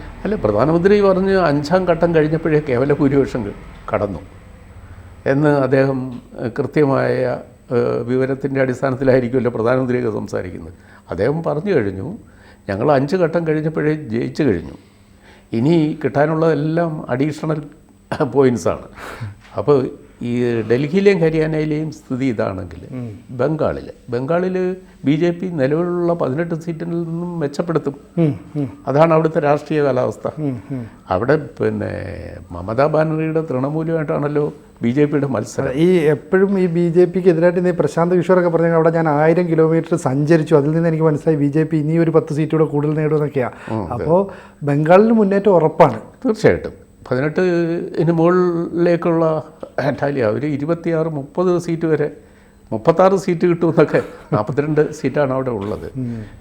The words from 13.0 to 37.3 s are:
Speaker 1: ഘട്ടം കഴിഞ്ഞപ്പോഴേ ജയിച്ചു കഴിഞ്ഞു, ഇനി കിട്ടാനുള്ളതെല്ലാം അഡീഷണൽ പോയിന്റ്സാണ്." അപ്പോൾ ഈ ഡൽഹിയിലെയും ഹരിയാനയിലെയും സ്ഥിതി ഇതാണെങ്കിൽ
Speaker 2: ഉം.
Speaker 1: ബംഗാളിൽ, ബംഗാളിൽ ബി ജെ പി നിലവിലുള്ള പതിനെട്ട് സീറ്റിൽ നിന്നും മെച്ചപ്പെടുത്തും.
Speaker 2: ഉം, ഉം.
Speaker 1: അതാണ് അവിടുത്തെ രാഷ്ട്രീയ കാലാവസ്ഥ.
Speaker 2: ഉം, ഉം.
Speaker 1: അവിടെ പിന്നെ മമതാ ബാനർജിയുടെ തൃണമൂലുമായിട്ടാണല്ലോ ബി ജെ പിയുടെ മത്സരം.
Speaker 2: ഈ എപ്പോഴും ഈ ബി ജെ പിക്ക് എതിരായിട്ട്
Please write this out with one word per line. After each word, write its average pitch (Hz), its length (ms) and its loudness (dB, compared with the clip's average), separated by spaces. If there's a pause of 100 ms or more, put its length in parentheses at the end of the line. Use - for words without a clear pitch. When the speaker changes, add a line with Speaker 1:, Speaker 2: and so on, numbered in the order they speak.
Speaker 1:
ഘട്ടം 170 300 0
കഴിഞ്ഞപ്പോഴേ 156 480 -2
ജയിച്ചു 131 480 -4
കഴിഞ്ഞു, 104 340 0 (760)
ഇനി 156 520 2
കിട്ടാനുള്ളതെല്ലാം 156 1040 0
അഡീഷണൽ 151 520 -2 (720)
പോയിന്റ്സാണ്." 113 540 2 (680)
അപ്പോൾ 127 320 2 (340)
ഈ 120 480 -2
ഡൽഹിയിലെയും 175 480 2
ഹരിയാനയിലെയും 156 720 0
സ്ഥിതി 131 320 -6
ഇതാണെങ്കിൽ 95 560 -4 (120)
Speaker 2:
ഉം. 120 260 -10 (120)
Speaker 1:
ബംഗാളിൽ, 123 600 -2 (200)
ബംഗാളിൽ 185 680 -2 (280)
ബി 135 80 2
ജെ 170 180 2
പി 175 160 -4
നിലവിലുള്ള 170 680 0
പതിനെട്ട് 165 400 -2
സീറ്റിൽ 160 300 -8
നിന്നും 170 560 -6
മെച്ചപ്പെടുത്തും. 156 540 -4 (240)
Speaker 2:
ഉം, 151 220 2 (160)
ഉം. 139 120 -4 (180)
Speaker 1:
അതാണ് 156 280 4
അവിടുത്തെ 165 260 2
രാഷ്ട്രീയ 147 420 0
കാലാവസ്ഥ. 127 460 -2 (100)
Speaker 2:
ഉം, 131 320 -6
ഉം. 123 160 -8 (240)
Speaker 1:
അവിടെ 120 260 2
പിന്നെ 110 560 -4 (580)
മമതാ 107 360 -2
ബാനർജിയുടെ 160 540 0
തൃണമൂലുമായിട്ടാണല്ലോ 151 1120 -2 (300)
ബി 117 60 2
ജെ 139 160 4
പിയുടെ 143 220 0
മത്സരം. 131 460 -4
Speaker 2:
ഈ 170 260 4
എപ്പോഴും 185 600 2
ഈ 185 60 2
ബി 175 220 0
ജെ 170 160 6
പിക്ക് 180 240 0
എതിരായിട്ട് 175 300 4